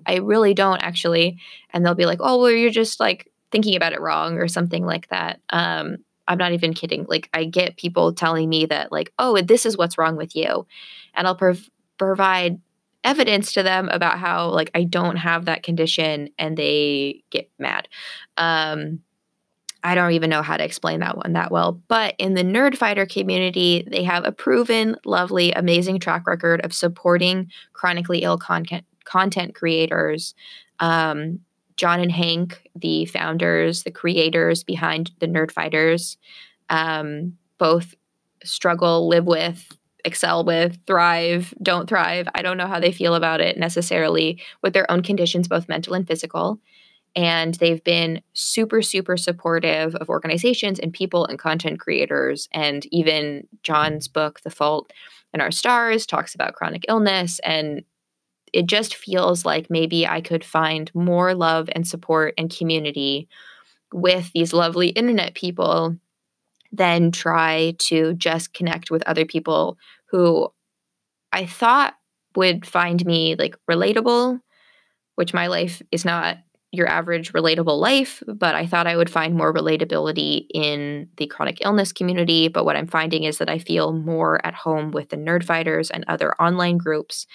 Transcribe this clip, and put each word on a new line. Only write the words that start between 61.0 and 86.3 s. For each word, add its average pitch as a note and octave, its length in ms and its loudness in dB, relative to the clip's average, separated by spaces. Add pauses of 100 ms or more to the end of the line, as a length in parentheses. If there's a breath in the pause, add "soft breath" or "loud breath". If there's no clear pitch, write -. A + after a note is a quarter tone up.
love D#3+ 380 0
and E3+ 140 -2
support D#3+ 500 0
and E3 180 -4
community D3 720 -2 (640 loud breath)
with F3+ 440 0
these E3 180 0
lovely F3 360 2
internet A3+ 460 0
people E3+ 640 0 (760)
than E3+ 400 4
try E3 640 0
to D#3+ 360 2
just E3 380 -2
connect E3+ 380 -4
with D#3+ 140 0
other D#3+ 200 0
people D#3+ 540 -2 (280 soft breath)
who E3+ 420 4 (840)
I - 140 -4
thought A#3+ 480 2 (400)
would F3+ 320 2
find F3 400 2
me, D#3+ 300 2
like, D#3 200 -2 (140)
relatable, A#3 720 2 (720 soft breath)
which F3 180 -2
my F3 140 0
life F3 340 -2 (120)
is E3+ 120 -4
not E3+ 340 -2 (340)
your F3 160 2
average E3+ 440 -2
relatable D#3+ 460 2
life, C4 480 0
but F#3 300 -2
I E3 100 -2
thought E3+ 220 0
I E3+ 80 0
would E3+ 140 2
find E3 260 0
more D#3+ 180 2
relatability D#3 1000 0
in D3 640 -4
the D3 100 -4
chronic D#3 380 -6
illness G3+ 280 2
community. E3+ 560 2
But - 160 0
what D3+ 120 2
I'm D#3 120 -4
finding D#3+ 340 0
is D3+ 160 -4
that D#3+ 100 -2
I D#3 100 -2
feel E3 340 0
more D#3+ 520 0
at E3+ 100 -6
home D#3 360 -4
with D3+ 200 -6
the D3+ 60 -6
Nerdfighters E3 800 0
and - 140 -8
other - 340 0